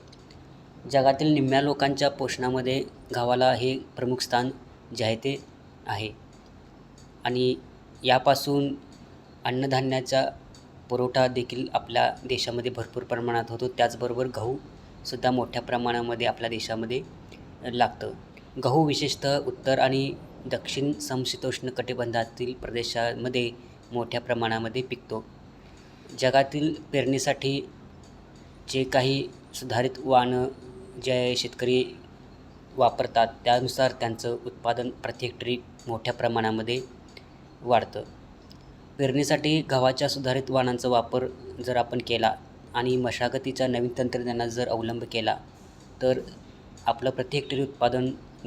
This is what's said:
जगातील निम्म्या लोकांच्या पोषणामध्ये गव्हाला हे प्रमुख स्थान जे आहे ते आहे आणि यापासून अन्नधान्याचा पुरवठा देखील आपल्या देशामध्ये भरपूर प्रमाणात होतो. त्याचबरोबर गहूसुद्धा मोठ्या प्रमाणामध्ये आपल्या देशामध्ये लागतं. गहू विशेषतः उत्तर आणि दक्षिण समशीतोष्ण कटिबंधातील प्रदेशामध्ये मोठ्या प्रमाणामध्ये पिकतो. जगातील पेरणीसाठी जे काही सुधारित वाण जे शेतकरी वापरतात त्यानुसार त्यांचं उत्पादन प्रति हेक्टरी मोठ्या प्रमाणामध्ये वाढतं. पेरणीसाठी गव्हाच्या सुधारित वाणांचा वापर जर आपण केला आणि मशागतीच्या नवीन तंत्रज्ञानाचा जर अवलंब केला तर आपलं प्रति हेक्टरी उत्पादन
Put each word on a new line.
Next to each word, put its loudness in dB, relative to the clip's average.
जगातील 6
निम्म्या 4
लोकांच्या 2
पोषणामध्ये -2
गव्हाला 4
हे 2
प्रमुख -2
स्थान 0
जे 0
आहे 2
ते -2
आहे -4
आणि 2
यापासून 4
अन्नधान्याचा 2
पुरवठा 4
देखील -4
आपल्या 2
देशामध्ये -2
भरपूर -6
प्रमाणात -2
होतो. -4
त्याचबरोबर 0
गहूसुद्धा -4
मोठ्या 0
प्रमाणामध्ये -2
आपल्या -2
देशामध्ये -4
लागतं. 0
गहू 6
विशेषतः 0
उत्तर 0
आणि 4
दक्षिण -2
समशीतोष्ण -4
कटिबंधातील -4
प्रदेशामध्ये -2
मोठ्या -2
प्रमाणामध्ये -2
पिकतो. -10
जगातील 4
पेरणीसाठी 0
जे 0
काही 2
सुधारित -2
वाण 4
जे 2
शेतकरी 0
वापरतात 4
त्यानुसार 4
त्यांचं -4
उत्पादन -2
प्रति -6
हेक्टरी -4
मोठ्या -4
प्रमाणामध्ये 0
वाढतं. 2
पेरणीसाठी 2
गव्हाच्या 4
सुधारित -2
वाणांचा 2
वापर 2
जर -2
आपण 0
केला 2
आणि 0
मशागतीच्या -2
नवीन 0
तंत्रज्ञानाचा -2
जर -2
अवलंब -4
केला 0
तर 4
आपलं 0
प्रति -4
हेक्टरी -2
उत्पादन 0